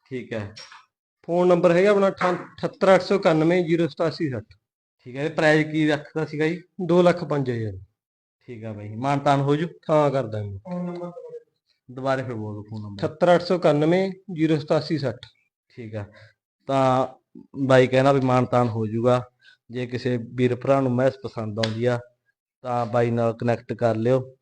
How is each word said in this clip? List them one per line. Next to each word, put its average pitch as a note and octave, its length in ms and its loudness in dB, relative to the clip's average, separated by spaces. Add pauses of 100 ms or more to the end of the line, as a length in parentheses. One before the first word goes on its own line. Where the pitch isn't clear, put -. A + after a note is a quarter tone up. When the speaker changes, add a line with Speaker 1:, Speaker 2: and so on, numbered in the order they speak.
(100)
Speaker 1:
ਠੀਕ B2 220 -10
ਹੈ। G#2 220 -8 (720)
Speaker 2:
ਫੋਨ F3 200 2
ਨੰਬਰ F3 240 4
ਹੈਗਾ F#3 180 4
ਆਪਣਾ G3 180 4
ਅਠਾ-, F3+ 260 -2
ਅਠੱਤਰ - 600 0
ਅੱਠ F3+ 80 4
ਸੌ G3 140 0
ਇਕਾਨਵੇਂ F3 480 2
ਜ਼ੀਰੋ E3 240 0
ਸਤਾਸੀ D#3 420 -4
ਸੱਠ। A2+ 240 -10 (520)
Speaker 1:
ਠੀਕ B2 100 -14
ਹੈ, C#3+ 120 -4
ਪ੍ਰਾਈਸ D#3 380 2
ਕੀ D3+ 220 0
ਰੱਖਦਾ D3+ 360 -2
ਸੀਗਾ D#3 220 -4
ਜੀ? E3+ 140 -4 (260)
Speaker 2:
ਦੋ F3 160 4
ਲੱਖ F3 220 4
ਪੰਜ C#3+ 260 -2
ਹਜ਼ਾਰ। A2 280 -6 (680)
Speaker 1:
ਠੀਕ A2+ 160 -14
ਆ A2+ 80 -10
ਬਾਈ, G#2 220 -12
ਮਾਨਤਾਨ C#3 460 0
ਹੋ C#3+ 160 0
ਜੂ? E3 100 -4 (240)
Speaker 2:
ਹਾਂ, D3+ 200 4
ਕਰ B2+ 160 -2
ਦਾਂਗੇ। G2+ 320 -8 (1300)
Speaker 1:
ਦੁਬਾਰੇ C3 340 -4
ਫਿਰ A#2+ 120 -8
ਬੋਲ G#2+ 200 -8
ਦਿਓ G#2 80 -12
ਫੋਨ G#2+ 200 -12
ਨੰਬਰ। G#2 240 -8
Speaker 2:
ਅਠੱਤਰ E3+ 280 2
ਅੱਠ F3 80 2
ਸੌ F#3 140 0
ਇਕਾਨਵੇਂ E3+ 540 2 (240)
ਜ਼ੀਰੋ D#3 240 2
ਸਤਾਸੀ D3+ 400 -2
ਸੱਠ। A#2+ 280 -6 (440)
Speaker 1:
ਠੀਕ A2 260 -14
ਆ, G#2 80 -8 (640)
ਤਾਂ C3 380 2 (600)
ਬਾਈ B2+ 200 6
ਕਹਿੰਦਾ C3 260 4
ਵੀ C#3 80 4
ਮਾਨਤਾਨ B2 480 2
ਹੋ A2 180 -4
ਜੂਗਾ। A#2+ 360 2 (480)
ਜੇ B2 160 -6
ਕਿਸੇ B2 300 -4 (180)
ਵੀਰ B2 200 2
ਭਰਾ C3 260 2
ਨੂੰ B2+ 140 0
ਮੈਸ C3 280 0
ਪਸੰਦ A2 360 -8
ਆਉਂਦੀ A2 260 -2
ਆ A#2+ 140 0 (680)
ਤਾਂ A#2+ 220 -4
ਬਾਈ A#2+ 240 0
ਨਾਲ A#2 220 0
ਕਨੈਕਟ A#2 400 -4
ਕਰ A2+ 240 0
ਲਿਓ। B2 240 2 (220)